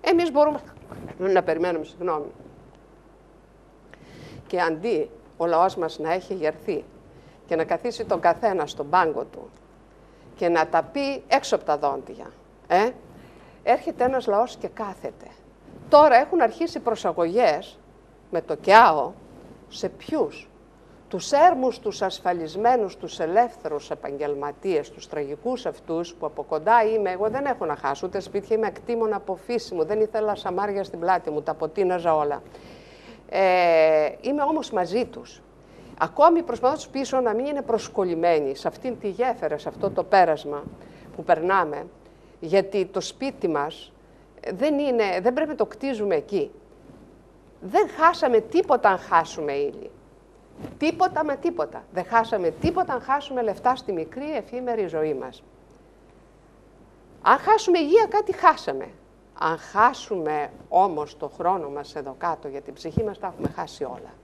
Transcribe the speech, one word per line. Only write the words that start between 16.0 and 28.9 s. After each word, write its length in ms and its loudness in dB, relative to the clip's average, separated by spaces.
έχουν 240 4
αρχίσει 400 0
προσαγωγές 1000 0
με 120 -2
το 120 -4
κεάο. 580 6
Σε 200 -8
ποιους; 600 -6
Τους 240 -6
έρμους, 460 4
τους 240 -6
ασφαλισμένους, 960 -2
τους 240 -12
ελεύθερους 720 -2
επαγγελματίες, 1000 -4
τους 180 -20
τραγικούς 580 -6
αυτούς 480 -6
που 120 -8
από 160 -8
κοντά 420 2
είμαι, 260 0
εγώ 180 -2
δεν 160 -4
έχω 200 -4
να 120 -4
χάσω, 300 -4
ούτε 140 -6
σπίτια, 360 -4
είμαι 100 0
ακτήμων 460 -4